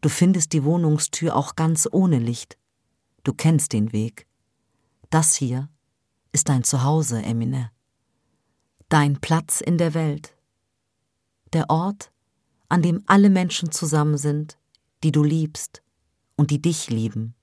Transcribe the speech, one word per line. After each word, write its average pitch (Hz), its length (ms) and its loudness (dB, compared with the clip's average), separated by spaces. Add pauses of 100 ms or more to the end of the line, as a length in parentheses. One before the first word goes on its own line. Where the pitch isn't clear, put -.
Du 151 80 0
findest 180 440 2
die 151 100 0
Wohnungstür 160 720 0
auch 143 200 -2
ganz 160 360 0
ohne 180 280 4
Licht. 117 380 -6 (640)
Du 135 100 0
kennst 160 400 2
den 110 200 -2
Weg. 110 340 -6 (800)
Das 160 260 2
hier 131 340 -4 (640)
ist - 180 -2
dein 127 140 2
Zuhause, 135 580 0
Emine. 117 500 -4 (1160)
Dein 143 300 2
Platz - 420 -2
in 170 160 -2
der 165 160 0
Welt. 156 420 -6 (1160)
Der 160 160 0
Ort, 180 420 -2 (580)
an 175 120 2
dem 175 240 0
alle 202 240 6
Menschen 180 420 0
zusammen 151 460 0
sind, 147 400 -4 (460)
die 156 80 2
du 147 120 4
liebst 151 580 -4 (540)
und 147 160 2
die 147 100 -2
dich 165 280 -2
lieben. 113 540 -4